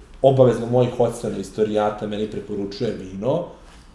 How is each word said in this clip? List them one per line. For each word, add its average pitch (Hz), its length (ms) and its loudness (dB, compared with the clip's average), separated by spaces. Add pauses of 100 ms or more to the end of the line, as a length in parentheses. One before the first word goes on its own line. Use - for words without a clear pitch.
(220)
obavezno 123 440 6
mojih 123 340 2
ocena, 110 380 -2
istorijata, 107 680 -2
meni 104 200 -4
preporučuje 101 640 -6
vino, 95 520 -4 (500)